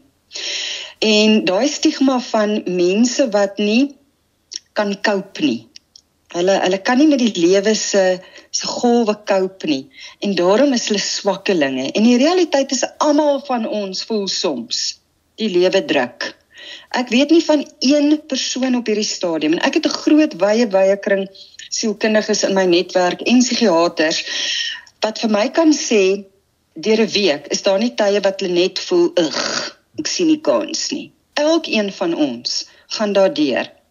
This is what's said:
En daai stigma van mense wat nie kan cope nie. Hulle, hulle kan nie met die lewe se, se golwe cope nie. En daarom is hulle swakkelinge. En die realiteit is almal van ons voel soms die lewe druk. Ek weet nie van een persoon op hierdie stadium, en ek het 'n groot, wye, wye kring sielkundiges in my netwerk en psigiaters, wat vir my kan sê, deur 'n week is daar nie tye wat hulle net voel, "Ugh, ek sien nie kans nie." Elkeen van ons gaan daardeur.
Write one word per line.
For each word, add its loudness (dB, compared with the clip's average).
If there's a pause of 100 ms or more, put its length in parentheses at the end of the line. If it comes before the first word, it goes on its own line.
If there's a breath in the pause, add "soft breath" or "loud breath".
(1000 loud breath)
En 4
daai 0
stigma 0
van -2
mense 0
wat 0
nie 0 (800)
kan -4
cope -2
nie. -2 (600)
Hulle, 0
hulle 0
kan 0
nie 6
met 4
die 0 (140)
lewe 4
se, 0 (300 loud breath)
se -8
golwe 0
cope -2
nie. -4 (300 loud breath)
En -2
daarom 4
is -2
hulle -2
swakkelinge. -2
En 0
die 6
realiteit 2
is -2 (140)
almal 2
van -4
ons -6
voel -4
soms -6 (360)
die -2
lewe 2
druk. -4 (600 loud breath)
Ek -2
weet 2
nie 6
van 2 (140)
een 2 (100)
persoon -2
op -6
hierdie -2
stadium, -2
en -2
ek 0
het -2
'n -4
groot, 4
wye, 2
wye 4 (100)
kring 0 (420 loud breath)
sielkundiges -2
in 0
my 2
netwerk 0
en 4
psigiaters, 0 (840 loud breath)
wat -4
vir -2
my 0
kan 4
sê, 2 (500)
deur 0
'n 0
week 0
is -4
daar 2
nie -2
tye 0
wat -2
hulle -2
net 0
voel, 2
"Ugh, -4 (280)
ek -6
sien -2
nie 2
kans -2
nie." -8 (240)
Elkeen 0
van -4
ons -4 (200 soft breath)
gaan -4
daardeur. 0 (200)